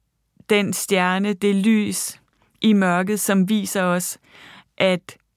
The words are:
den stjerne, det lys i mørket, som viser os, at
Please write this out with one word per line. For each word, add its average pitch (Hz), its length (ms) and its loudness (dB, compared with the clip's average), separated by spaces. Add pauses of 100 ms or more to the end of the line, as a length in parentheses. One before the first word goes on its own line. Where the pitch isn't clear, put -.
(500)
den 202 240 2
stjerne, 190 600 0
det 202 220 0
lys 208 640 -2 (400)
i 220 120 4
mørket, 190 460 0
som 196 300 0
viser 202 340 -2
os, 180 340 -2 (600)
at 185 400 -2 (200)